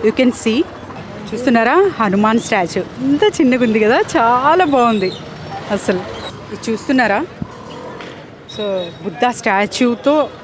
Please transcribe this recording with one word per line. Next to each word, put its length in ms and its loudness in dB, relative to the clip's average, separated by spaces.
you 160 2
can 120 4
see. 320 0
చూస్తున్నారా, 540 4
హనుమాన్ 400 2
స్టాచ్యూ 440 0
ఎంత 220 2
చిన్నగా 400 4
ఉంది 160 2
కదా, 200 4
చాలా 480 4
బాగుంది 460 2
అసలు. 280 0
ఇది 180 -6
చూస్తున్నారా, 540 0
so 260 -2
బుద్ధ 260 -2
స్టాచ్యూతో 1000 2